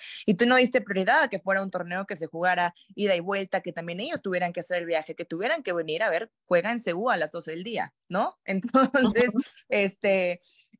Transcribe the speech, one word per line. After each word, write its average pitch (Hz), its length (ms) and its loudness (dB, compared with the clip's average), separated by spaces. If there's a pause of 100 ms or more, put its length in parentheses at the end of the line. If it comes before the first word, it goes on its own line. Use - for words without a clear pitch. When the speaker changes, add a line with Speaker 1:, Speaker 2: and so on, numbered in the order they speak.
(260)
Speaker 1:
y 208 80 4
tú 208 100 2
no 247 120 6
diste 254 240 4
prioridad 202 420 2
a 269 60 2
que 196 100 -6
fuera 190 240 0
un 190 80 -6
torneo 180 340 -6
que 196 120 -8
se 156 100 -8
jugara 175 480 0 (220)
ida 196 180 2
y 175 60 2
vuelta, 190 400 -2
que 175 120 -8
también 170 280 -8
ellos 302 220 -6
tuvieran 180 300 -2
que 175 60 -10
hacer 175 200 -4
el 170 80 -6
viaje, 160 280 -2
que 175 100 -10
tuvieran 240 380 -4
que 190 100 -2
venir, 165 300 -2
a 220 80 2
ver, 180 220 -2 (140)
juega 180 260 2
en 240 80 -4
Ceú 202 300 -2
a 208 60 2
las 156 140 -2
doce 160 220 -10
del 170 100 -10
día, 220 320 -6 (140)
¿no? 220 360 -2
<laughs> 240 800 4
Entonces, 247 40 4
Speaker 2:
Ujú. 220 160 0 (240)
Speaker 1:
este, 190 720 0 (400)